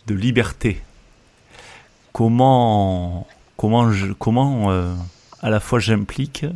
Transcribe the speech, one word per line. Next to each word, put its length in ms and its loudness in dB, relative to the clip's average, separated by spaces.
de 60 -2
liberté. 680 -2
Comment, 1160 2
comment 340 2
je, 220 -2
comment, 580 0
euh, 220 -2
à 80 -4
la 100 2
fois 200 -2
j'implique 680 -4